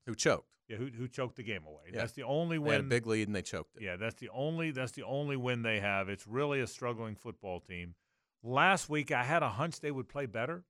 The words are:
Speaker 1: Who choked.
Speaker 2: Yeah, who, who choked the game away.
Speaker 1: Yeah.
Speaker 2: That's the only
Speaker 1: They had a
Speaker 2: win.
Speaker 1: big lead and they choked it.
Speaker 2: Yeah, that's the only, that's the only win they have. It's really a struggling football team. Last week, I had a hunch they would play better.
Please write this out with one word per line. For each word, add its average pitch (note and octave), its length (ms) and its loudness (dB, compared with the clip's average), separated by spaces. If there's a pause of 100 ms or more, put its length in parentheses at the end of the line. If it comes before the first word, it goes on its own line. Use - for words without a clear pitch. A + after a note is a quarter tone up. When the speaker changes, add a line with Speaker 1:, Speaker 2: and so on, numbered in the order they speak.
Speaker 1:
Who A2+ 80 -4
choked. - 400 2 (120)
Speaker 2:
Yeah, A2 100 -8
who, B2+ 100 -4
who B2 200 -6
choked B2 300 -6
the B2 60 -12
game G2 220 -6
away. D2+ 260 -16
Speaker 1:
Yeah. A2 80 -4
Speaker 2:
That's A#2+ 140 -2
the C#3 100 -10
only D#3+ 340 0
Speaker 1:
They D3 140 2
had C#3+ 80 6
a C3+ 40 0
Speaker 2:
win. C3+ 60 -2
Speaker 1:
big A#2+ 180 4
lead A2 200 4
and G#2 80 0
they F#2 60 0
choked - 360 -6
it. G#2 60 -10
Speaker 2:
Yeah, F2+ 120 -4
that's A2 200 -4
the A2 180 -12
only, D#3+ 380 -2
that's C3 200 -2
the C3 120 -10
only C#3 340 0
win B2 240 0
they A2 180 4
have. G2 300 2
It's G2+ 180 -6
really C#3 320 2
a A#2 80 0
struggling A2+ 480 -4
football F#2+ 460 -8
team. F2 340 -8 (480)
Last D3+ 460 4
week, D3+ 220 0
I B2 120 4
had D#3 200 4
a B2 60 2
hunch C#3 300 -2
they D3 120 -2
would C3 180 -4
play C#3+ 160 -4
better. B2 440 -4